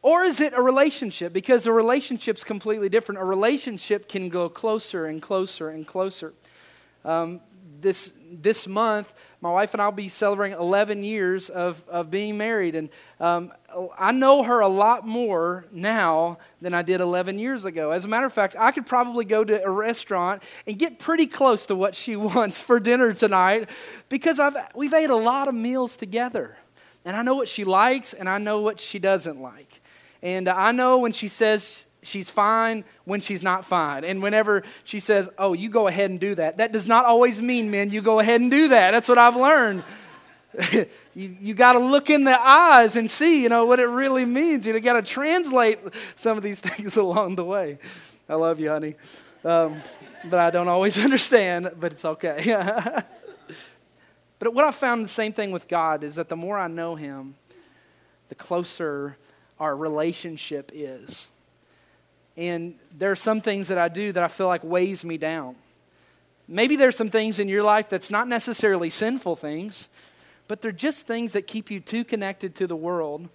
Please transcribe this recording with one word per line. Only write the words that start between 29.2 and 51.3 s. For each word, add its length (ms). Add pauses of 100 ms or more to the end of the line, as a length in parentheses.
like. 420 (400)
And 260
I 240
know 240
when 160
she 160
says 560 (180)
she's 280
fine, 540 (200)
when 160
she's 220
not 220
fine. 400
And 180
whenever 400 (220)
she 160
says, 360
"Oh, 160
you 160
go 180
ahead 240
and 80
do 180
that," 200
that 160
does 160
not 160
always 380
mean, 280
men, 200
you 100
go 200
ahead 200
and 100
do 180
that. 240
That's 160
what 100
I've 180
learned. 480 (680)
<laughs> 340 (280)
You, 240
you 140
gotta 240
look 320
in 140
the 120
eyes 600
and 120
see, 360
you 40
know, 180
what 120
it 80
really 380
means. 420
You 140
gotta 200
translate 800 (380)
some 200
of 60
these 180
<laughs> 80
things 280
along 400
the 80
way. 340 (500)
I 60
love 240
you, 100
honey. 280 (480)
Um, 320 (480)
but 160
I 100
don't 160
always 320
<laughs> 60
understand, 760